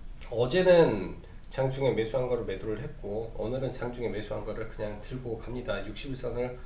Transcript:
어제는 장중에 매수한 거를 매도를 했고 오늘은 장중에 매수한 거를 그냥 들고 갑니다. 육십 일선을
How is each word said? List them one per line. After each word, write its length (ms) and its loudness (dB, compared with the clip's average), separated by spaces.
어제는 880 6
장중에 420 2
매수한 360 2
거를 160 0
매도를 380 -4
했고 540 -6
오늘은 360 -2
장중에 360 -4
매수한 360 -4
거를 240 -4
그냥 320 -6
들고 380 -6
갑니다. 480 -4
육십 240 -8
일선을 560 -4